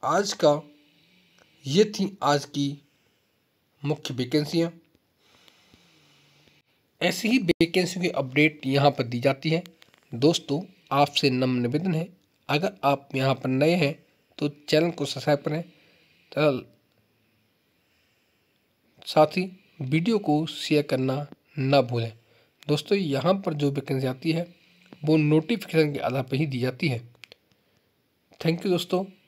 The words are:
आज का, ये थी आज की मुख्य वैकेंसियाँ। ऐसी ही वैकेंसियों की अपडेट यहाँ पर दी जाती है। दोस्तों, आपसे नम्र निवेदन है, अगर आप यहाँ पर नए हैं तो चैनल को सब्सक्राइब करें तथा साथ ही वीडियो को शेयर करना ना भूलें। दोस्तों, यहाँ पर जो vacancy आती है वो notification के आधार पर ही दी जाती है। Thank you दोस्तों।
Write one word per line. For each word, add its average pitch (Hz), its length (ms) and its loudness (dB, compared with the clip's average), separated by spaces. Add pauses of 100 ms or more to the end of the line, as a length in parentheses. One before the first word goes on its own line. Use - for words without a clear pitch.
आज 185 320 0
का, 147 260 4 (1040)
ये 151 220 4
थी 196 380 -4
आज 143 220 2
की 143 220 -4 (1120)
मुख्य 143 320 -6
वैकेंसियाँ। 147 580 -2 (2250)
ऐसी 175 280 -2
ही 247 120 4
वैकेंसियों 175 600 0
की 180 80 0
अपडेट 143 560 0
यहाँ 139 240 4
पर 135 140 -4
दी 120 160 -6
जाती 135 300 0
है। 165 120 0 (500)
दोस्तों, 143 480 0 (320)
आपसे 139 380 2
नम्र 127 300 0
निवेदन 151 340 -2
है, 160 140 -4 (400)
अगर 175 240 -2 (120)
आप 139 300 0
यहाँ 135 200 2
पर 131 140 -8
नए 139 280 4
हैं 151 160 2 (460)
तो 147 100 -2 (200)
चैनल 160 220 4
को 156 140 -6
सब्सक्राइब 143 340 -2
करें 156 240 -4
तथा - 880 -4 (2500)
साथ 156 220 4
ही 185 160 -2 (380)
वीडियो 165 380 0
को 156 280 0
शेयर - 360 -2
करना 131 420 -2 (320)
ना 135 240 2
भूलें। 120 300 -4 (500)
दोस्तों, 151 360 -2
यहाँ 156 380 0
पर 180 180 -4
जो 147 160 0
vacancy 139 360 -4
आती 131 260 -2
है 170 140 -2 (560)
वो 156 140 2
notification 156 760 2
के 139 80 -6
आधार 131 220 -2
पर 131 140 -4
ही 151 100 0
दी 131 140 -6
जाती 127 280 -2
है। 120 120 -2 (1400)
Thank 165 180 0
you 202 100 -4
दोस्तों। 180 360 0 (240)